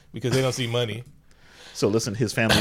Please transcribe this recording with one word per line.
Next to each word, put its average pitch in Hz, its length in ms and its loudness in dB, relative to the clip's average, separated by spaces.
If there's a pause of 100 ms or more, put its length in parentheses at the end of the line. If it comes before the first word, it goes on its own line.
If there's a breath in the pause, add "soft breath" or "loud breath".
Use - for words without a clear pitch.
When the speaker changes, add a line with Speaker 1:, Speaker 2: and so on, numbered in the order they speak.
(140)
Speaker 1:
because 117 200 -2
they 131 80 4
don't 131 120 0
see 127 120 -4
money. 117 380 -2 (720 soft breath)
Speaker 2:
So 123 140 2
listen, 107 260 0
his 107 180 -2
family, 110 280 2